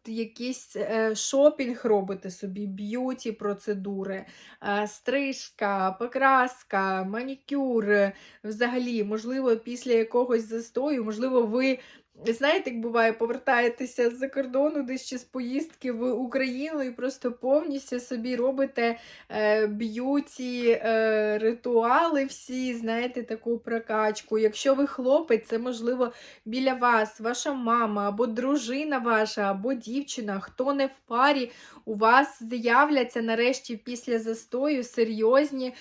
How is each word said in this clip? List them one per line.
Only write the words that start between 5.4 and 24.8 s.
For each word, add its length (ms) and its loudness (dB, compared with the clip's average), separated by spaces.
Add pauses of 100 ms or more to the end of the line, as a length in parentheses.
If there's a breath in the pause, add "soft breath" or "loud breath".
покраска, 1080 2
манікюр, 840 -2
е, 220 4 (320 loud breath)
взагалі, 600 -2
можливо, 520 0
після 360 -4
якогось 560 2
застою, 560 -2
можливо, 380 2
ви, 360 0 (480 loud breath)
знаєте, 440 0
як 100 -6
буває, 320 4
повертаєтеся 1000 0
з-за 180 -4
кордону, 540 2
десь 240 -6
чи 120 -6
з 60 -12
поїздки 680 -4
в 200 -2
Україну 720 -2
і 80 -4
просто 420 -4
повністю 680 0
собі 360 -6
робите, 600 0 (300 loud breath)
е, 380 2
б'юті, 1040 -2
е, 680 2
ритуали 840 2
всі, 500 -4
знаєте, 480 -4
таку 360 -4
прокачку. 800 -2
Якщо 360 4
ви 120 2